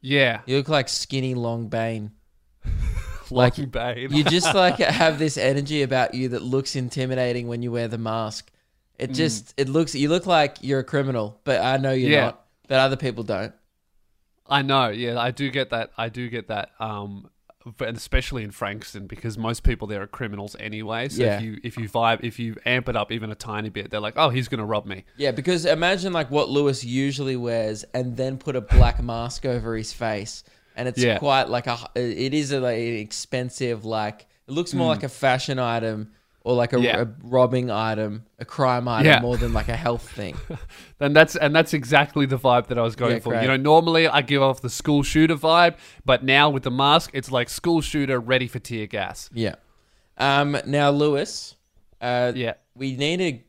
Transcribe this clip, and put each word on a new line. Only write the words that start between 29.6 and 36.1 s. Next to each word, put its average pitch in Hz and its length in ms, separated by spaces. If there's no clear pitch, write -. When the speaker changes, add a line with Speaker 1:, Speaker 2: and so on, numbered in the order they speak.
Speaker 2:
his 107 160
face, 110 500
and 123 120
it's 127 120
Speaker 1:
Yeah. 117 200
Speaker 2:
quite, 135 300
like, 117 180
a, 117 100
it 123 380
is 147 180
a, 139 100
like, 123 160
an 117 200
expensive, 120 880
like, 107 400
it 123 60
looks 175 200
more 131 140
Speaker 1:
Mm. 127 80
Speaker 2:
like 101 80
a 135 60
fashion 131 500
item 113 520